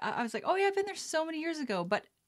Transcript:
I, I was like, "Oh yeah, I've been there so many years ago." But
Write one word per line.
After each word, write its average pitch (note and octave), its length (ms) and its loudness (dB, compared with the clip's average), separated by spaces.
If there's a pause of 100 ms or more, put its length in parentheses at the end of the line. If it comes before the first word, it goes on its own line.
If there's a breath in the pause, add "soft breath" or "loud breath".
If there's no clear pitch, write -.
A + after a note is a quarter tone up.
I, G#3+ 80 -2
I - 120 -2
was A3+ 120 -4
like, G#3 100 -4
"Oh F4 100 4
yeah, G4 120 4
I've G4 80 2
been G4 100 2
there G4 100 -8
so D#4+ 300 0
many E4 140 -4
years D#4+ 180 -2
ago." G#3 260 -2
But F#3 220 0 (220)